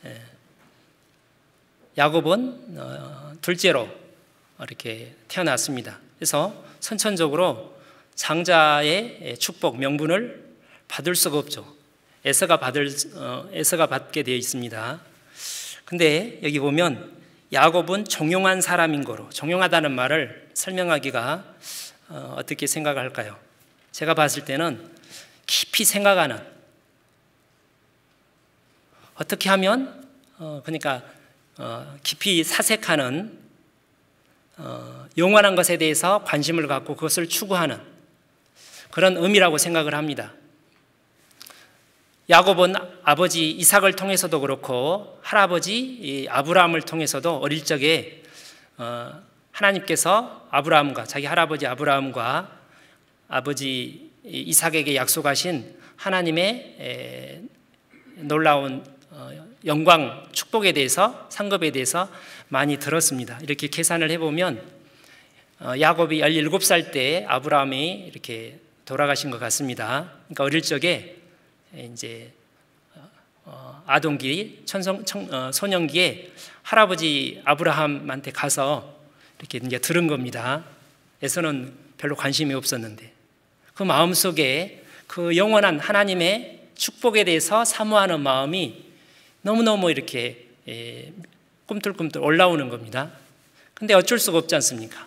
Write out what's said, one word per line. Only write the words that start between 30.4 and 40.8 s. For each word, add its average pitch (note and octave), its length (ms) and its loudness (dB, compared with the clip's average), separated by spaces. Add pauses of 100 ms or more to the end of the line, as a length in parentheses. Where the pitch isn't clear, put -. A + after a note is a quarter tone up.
그러니까, D3 380 -4 (540)
어, C3 460 -12
깊이 F3+ 400 0
사색하는, F3 960 -2 (1160)
어, B2 500 -14 (100)
영원한 G3 380 6
것에 F3 220 2
대해서 E3+ 480 2
관심을 D3+ 420 0
갖고 C#3 280 -4
그것을 E3 340 -2
추구하는 E3+ 500 -2 (1120)
그런 F#3 240 4
의미라고 F3+ 420 4
생각을 D3+ 380 0
합니다. C#3+ 380 -6 (2000)